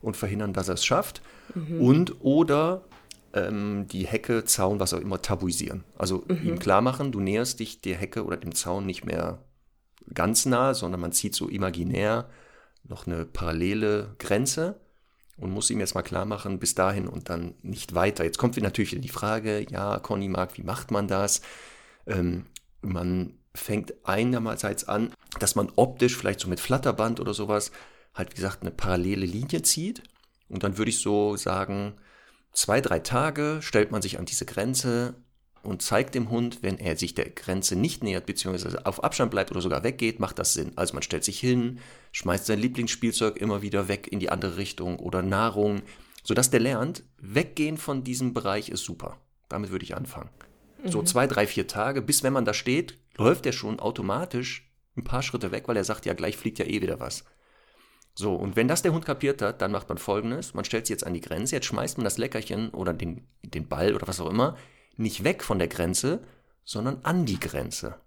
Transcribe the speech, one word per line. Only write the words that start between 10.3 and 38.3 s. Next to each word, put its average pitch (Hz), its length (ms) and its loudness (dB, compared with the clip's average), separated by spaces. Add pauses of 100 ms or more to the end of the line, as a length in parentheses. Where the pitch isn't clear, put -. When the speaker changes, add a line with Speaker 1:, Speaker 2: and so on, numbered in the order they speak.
Speaker 1:
nah, 127 300 6
sondern 90 260 -2
man 85 120 -2
zieht - 200 0
so - 160 -2
imaginär 104 800 0 (580)
noch - 200 -10
eine 82 180 -2
parallele 104 920 0
Grenze 139 640 0 (560)
und 95 140 -4
muss 101 180 0
ihm 107 100 0
jetzt 95 160 -2
mal 92 80 0
klar 90 220 -2
machen, 101 340 -4
bis - 160 0
dahin 95 320 4
und - 220 -8
dann 85 340 -4
nicht 90 320 -6
weiter. 92 300 4
Jetzt 82 120 -2
kommt 120 200 2
wieder 110 100 2
natürlich 101 240 0
wieder - 100 -6
die 127 60 -6
Frage, 107 600 -2
ja, 101 300 -2
Conny, 98 280 -2
Marc, 92 300 -2
wie - 60 -10
macht - 280 -6
man 104 160 2
das? 98 340 2 (640)
Ähm, 90 420 0 (340)
man 90 560 -2 (180)
fängt - 380 -4 (100)
einerseits 110 840 0
an, 107 240 0 (280)
dass - 160 2
man 101 200 0
optisch 123 420 4
vielleicht 101 240 -2
so 95 80 -4
mit 90 100 -2
Flatterband 117 600 0
oder 101 140 -2
sowas 104 380 0 (420)
halt, - 180 -4
wie - 40 -16
gesagt, 95 260 -4
eine 95 100 -4
parallele 95 540 0
Linie 117 360 -2
zieht. 180 420 0 (460)
Und 95 140 -4
dann 98 140 0
würde 110 120 2
ich 120 100 0
so 104 380 2
sagen, 98 560 -2 (580)
zwei, 117 300 2
drei - 180 2
Tage 147 600 0
stellt 107 300 4
man 107 100 -2
sich 95 180 -4
an 87 60 -6
diese - 200 -4
Grenze 123 680 0 (480)
und 104 180 -4
zeigt 123 320 2
dem 117 160 0
Hund, 117 320 0
wenn 98 160 0
er 80 200 -2
sich - 180 -2
der - 140 0
Grenze 95 480 -2
nicht 131 260 0
nähert, 92 220 -2
beziehungsweise 92 600 -4